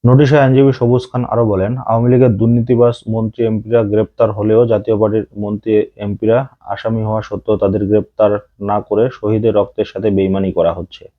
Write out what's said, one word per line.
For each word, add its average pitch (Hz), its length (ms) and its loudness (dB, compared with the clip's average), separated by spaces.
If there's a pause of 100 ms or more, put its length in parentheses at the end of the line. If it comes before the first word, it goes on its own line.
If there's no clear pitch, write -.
নোটিশে 139 320 4
আইনজীবী 135 340 4
সবুজ 123 400 0
খান 123 120 -2
আরো 117 220 -2
বলেন, 104 320 -2
আওয়ামী 120 320 0
লীগের 123 260 4
দুর্নীতিবাজ 117 580 2 (140)
মন্ত্রী 113 380 -4
এমপিরা 110 360 0
গ্রেপ্তার 107 500 0
হলেও 110 340 2
জাতীয় 107 320 0
পার্টির 107 280 0 (100)
মন্ত্রী 104 500 -2 (100)
এমপিরা 110 520 -2 (120)
আসামি 113 420 -6
হওয়া 107 200 -4
সত্ত্বেও 143 340 -4
তাদের 101 300 -2
গ্রেপ্তার 104 520 0 (220)
না 101 200 -2
করে 107 320 -2
শহীদের 107 420 -2
রক্তের 101 300 -2
সাথে 101 260 -4
বেইমানি 95 420 0
করা 82 200 0
হচ্ছে। - 360 -14 (100)